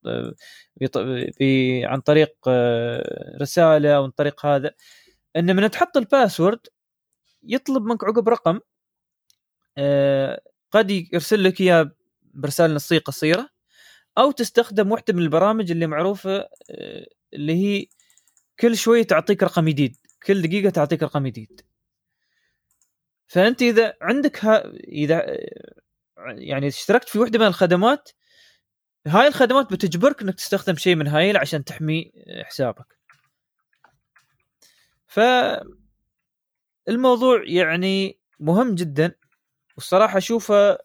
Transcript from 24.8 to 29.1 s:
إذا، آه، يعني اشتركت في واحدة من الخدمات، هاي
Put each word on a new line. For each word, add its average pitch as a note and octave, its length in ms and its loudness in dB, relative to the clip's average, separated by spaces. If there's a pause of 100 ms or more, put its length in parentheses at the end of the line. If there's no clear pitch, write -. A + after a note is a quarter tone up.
إذا، D3 420 -2
آه، - 440 -12 (440)
يعني B2+ 500 -8
اشتركت A3+ 420 0
في G#3 100 -4
واحدة A3+ 200 2
من A3 60 4
الخدمات، F#3+ 640 2 (1000)
هاي G#3 200 6